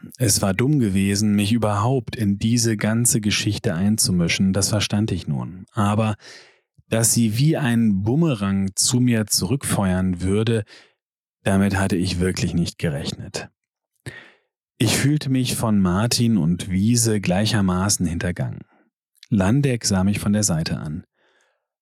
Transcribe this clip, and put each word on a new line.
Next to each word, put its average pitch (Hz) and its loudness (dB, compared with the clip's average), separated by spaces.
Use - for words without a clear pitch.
es 107 0
war 98 0
dumm 139 2
gewesen, 101 2
mich 101 2
überhaupt 113 0
in 101 0
diese 113 2
ganze 113 0
Geschichte 104 -2
einzumischen, 95 2
das 98 0
verstand 104 0
ich 90 -4
nun. 76 -8
Aber 107 0
dass 113 0
sie 113 0
wie 143 2
ein 117 0
Bumerang 101 0
zu - 0
mir 117 2
zurückfeuern 92 0
würde, 107 0
damit 98 2
hatte 98 0
ich 87 -2
wirklich 90 -2
nicht 85 -2
gerechnet. - -8
Ich 104 2
fühlte 143 2
mich 127 0
von 107 2
Martin 110 2
und 87 0
Wiese 110 2
gleichermaßen 95 0
hintergangen. 82 -6
Landeck 123 2
sah 95 0
mich 104 0
von 104 0
der 104 2
Seite 82 -2
an. 78 -10